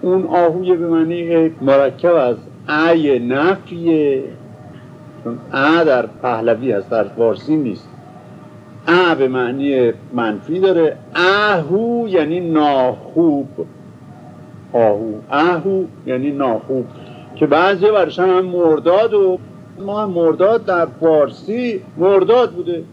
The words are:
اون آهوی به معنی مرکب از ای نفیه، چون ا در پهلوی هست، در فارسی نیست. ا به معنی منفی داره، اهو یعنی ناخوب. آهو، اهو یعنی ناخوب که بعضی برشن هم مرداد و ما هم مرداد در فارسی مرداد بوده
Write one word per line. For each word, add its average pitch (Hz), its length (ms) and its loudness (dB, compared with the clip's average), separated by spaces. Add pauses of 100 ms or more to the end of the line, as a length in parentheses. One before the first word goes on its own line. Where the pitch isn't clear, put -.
اون 185 240 0
آهوی 180 500 2
به 170 100 -4
معنی 165 640 0 (100)
مرکب 139 540 2
از 127 220 2 (320)
ای 151 500 2
نفیه، 151 1040 -2 (1000)
چون 117 140 -10 (140)
ا 156 320 2
در 127 220 2
پهلوی 117 680 -2
هست، 101 180 -4
در 110 140 0
فارسی 113 520 -2
نیست. 123 320 -6 (1000)
ا 175 260 4
به 135 140 0
معنی 127 640 0 (200)
منفی 123 480 -4
داره، 170 360 2 (180)
اهو 202 920 0
یعنی 170 320 0
ناخوب. 147 1080 0 (1200)
آهو، 110 400 2 (180)
اهو 175 540 0 (220)
یعنی 127 240 -2
ناخوب 131 540 -4 (520)
که 156 100 0
بعضی 180 440 2
برشن 185 380 0
هم 185 160 2
مرداد 175 680 2
و 185 240 2 (480)
ما 208 160 -6
هم 208 80 -4
مرداد 170 540 2
در 175 220 0
فارسی 165 960 -2 (140)
مرداد 196 560 2
بوده 170 400 -8